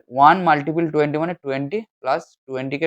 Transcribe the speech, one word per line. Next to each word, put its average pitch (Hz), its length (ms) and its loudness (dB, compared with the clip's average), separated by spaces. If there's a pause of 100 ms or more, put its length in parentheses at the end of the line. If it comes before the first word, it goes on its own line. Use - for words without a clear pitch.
(140)
ওয়ান 147 220 6 (120)
মাল্টিপল 156 360 0 (100)
টোয়েন্টি 151 280 0
মানে 175 120 -6 (100)
টোয়েন্টি, 139 340 -6 (240)
প্লাস 147 200 -2 (260)
টোয়েন্টি 131 320 -6
কে 160 60 0